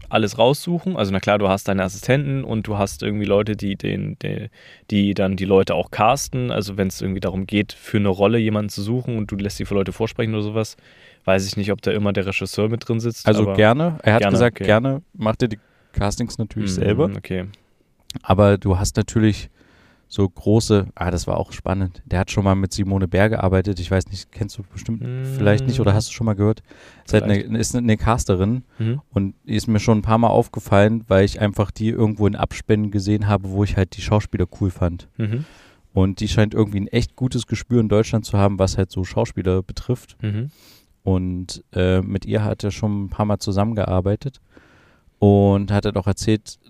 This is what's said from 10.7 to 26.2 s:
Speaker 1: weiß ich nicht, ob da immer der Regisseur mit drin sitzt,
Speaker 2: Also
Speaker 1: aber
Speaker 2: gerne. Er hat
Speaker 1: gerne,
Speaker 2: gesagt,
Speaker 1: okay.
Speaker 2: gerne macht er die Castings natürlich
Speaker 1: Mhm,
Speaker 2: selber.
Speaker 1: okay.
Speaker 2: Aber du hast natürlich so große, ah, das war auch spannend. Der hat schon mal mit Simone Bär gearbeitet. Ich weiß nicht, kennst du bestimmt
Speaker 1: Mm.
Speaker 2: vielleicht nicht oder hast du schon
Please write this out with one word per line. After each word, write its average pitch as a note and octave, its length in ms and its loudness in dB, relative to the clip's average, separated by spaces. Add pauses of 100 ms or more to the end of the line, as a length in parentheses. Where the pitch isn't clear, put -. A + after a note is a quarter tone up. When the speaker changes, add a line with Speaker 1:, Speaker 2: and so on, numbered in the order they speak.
Speaker 1:
weiß F#2+ 240 2
ich - 80 -8
nicht, G2+ 160 -2
ob G2 100 -4
da - 80 0
immer G#2 220 0
der G2 120 -2
Regisseur G2 440 -2
mit A2+ 200 -6
drin A2+ 120 -2
sitzt, A#2 260 -6
Speaker 2:
Also G#2+ 160 4
Speaker 1:
aber G2 120 0
Speaker 2:
gerne. C3 500 4
Er G#2+ 100 4
hat A2+ 60 4
Speaker 1:
gerne, G2+ 120 4
Speaker 2:
gesagt, A2 260 2
Speaker 1:
okay. G2 60 -6
Speaker 2:
gerne A#2+ 380 2 (100)
macht A2 300 -2
er B2 60 2
die G#2 100 -8 (340)
Castings G2+ 460 -4
natürlich G#2+ 320 -4
Speaker 1:
Mhm, F#2 40 -2
Speaker 2:
selber. G#2+ 420 0
Speaker 1:
okay. F#2 300 -6 (760)
Speaker 2:
Aber G2+ 360 4
du F#2+ 200 0
hast G2+ 180 -2
natürlich A2 540 0 (560)
so G2 220 -2
große, G#2 640 2
ah, F2 160 -4
das F2 160 -4
war - 120 -2
auch E2 140 -4
spannend. F#2+ 520 -4
Der F2+ 160 -2
hat F#2+ 100 -2
schon G#2 140 0
mal G2 100 4
mit G2 180 -2
Simone F#2+ 360 -2
Bär F#2+ 220 2
gearbeitet. F#2+ 500 0
Ich F2+ 100 -8
weiß F#2 180 0
nicht, - 220 -14
kennst - 280 -10
du G#2 40 -12
bestimmt A2+ 400 -8
Speaker 1:
Mm. B2+ 220 -8 (120)
Speaker 2:
vielleicht G#2+ 300 2
nicht B2 140 0
oder G2+ 140 4
hast G#2+ 140 0
du - 40 -14
schon A2+ 140 -4